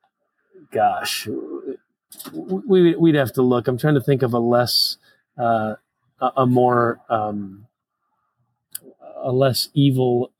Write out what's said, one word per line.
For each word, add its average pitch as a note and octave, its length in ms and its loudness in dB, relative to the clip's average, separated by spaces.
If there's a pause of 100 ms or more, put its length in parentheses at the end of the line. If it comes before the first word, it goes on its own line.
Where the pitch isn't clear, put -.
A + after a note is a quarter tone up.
(720)
gosh, G#2 540 -2
w-, - 1400 -12
we, F3+ 300 4
we'd E3 180 4
have C3+ 200 0
to C3 80 0
look. B2 260 2
I'm B2+ 100 -2
trying D3+ 160 2
to C3+ 80 2
think C3+ 200 0
of A#2+ 120 0
a B2 40 0
less, A#2+ 600 0 (400)
uh, A2+ 360 -2 (460)
a, B2+ 180 -2
a B2+ 80 2
more, B2 640 2
um, G#2 580 -6 (1600)
a C3+ 100 -4
less C3 400 0
evil B2+ 680 2